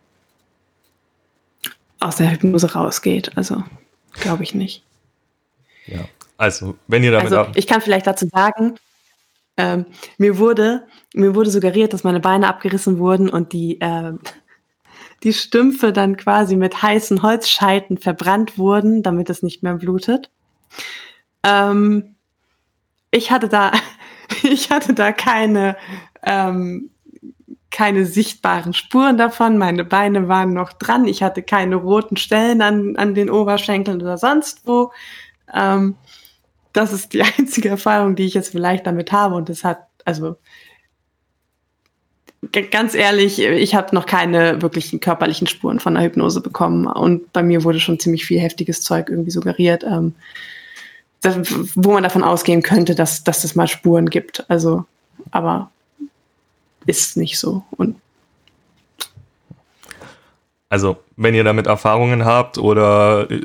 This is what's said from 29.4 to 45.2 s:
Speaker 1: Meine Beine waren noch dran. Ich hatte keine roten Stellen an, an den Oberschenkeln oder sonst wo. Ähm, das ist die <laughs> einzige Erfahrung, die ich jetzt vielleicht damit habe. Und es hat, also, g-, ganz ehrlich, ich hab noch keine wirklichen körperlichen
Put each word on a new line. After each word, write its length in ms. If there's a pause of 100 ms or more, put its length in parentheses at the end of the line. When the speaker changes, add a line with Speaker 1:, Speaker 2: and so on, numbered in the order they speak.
Speaker 1:
Meine 260
Beine 440
waren 240
noch 200
dran. 340
Ich 160
hatte 200
keine 340
roten 400
Stellen 460
an, 340
an 180
den 160
Oberschenkeln 680
oder 180
sonst 480
wo. 260 (600)
Ähm, 420 (760)
das 200
ist 200
die 100
<laughs> 160
einzige 300
Erfahrung, 480
die 80
ich 100
jetzt 160
vielleicht 360
damit 260
habe. 220
Und 160
es 140
hat, 140 (260)
also, 320 (2250)
g-, 100
ganz 320
ehrlich, 460
ich 340
hab 180
noch 140
keine 560
wirklichen 380
körperlichen 460